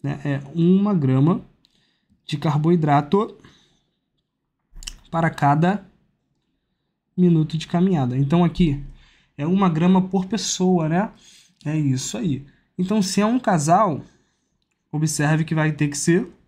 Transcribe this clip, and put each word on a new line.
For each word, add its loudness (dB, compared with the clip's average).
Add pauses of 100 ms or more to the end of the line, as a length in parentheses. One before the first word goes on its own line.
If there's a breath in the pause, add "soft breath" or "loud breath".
né, -6
é -4 (140)
uma 2
grama 2 (800)
de -8
carboidrato 0 (1700 soft breath)
para 0
cada 0 (1300)
minuto 2
de -10
caminhada. 0
Então, 2
aqui 0 (540 soft breath)
é -6
uma 2
grama 2
por -2
pessoa, -2
né? -2 (520 soft breath)
É -4
isso -2
aí. -4 (320 soft breath)
Então, -2
se -2
é 2
um 0
casal, 0 (880)
observe 0
que -4
vai 0
ter -2
que -6
ser 0 (220)